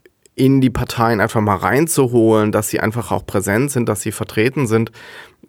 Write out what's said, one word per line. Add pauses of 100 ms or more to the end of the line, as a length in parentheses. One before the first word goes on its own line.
(360)
in
die
Parteien
einfach
mal
reinzuholen,
dass
sie
einfach
auch
präsent
sind,
dass
sie
vertreten
sind, (560)